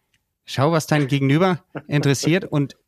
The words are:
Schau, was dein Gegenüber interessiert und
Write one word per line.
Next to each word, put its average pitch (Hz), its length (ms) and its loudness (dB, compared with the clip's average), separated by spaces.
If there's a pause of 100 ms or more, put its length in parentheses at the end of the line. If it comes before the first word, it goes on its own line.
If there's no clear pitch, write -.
(460)
Schau, 139 260 0
was 160 160 0
dein 147 200 0
Gegenüber 143 560 0 (240)
interessiert 143 580 0
und 143 300 -4 (120)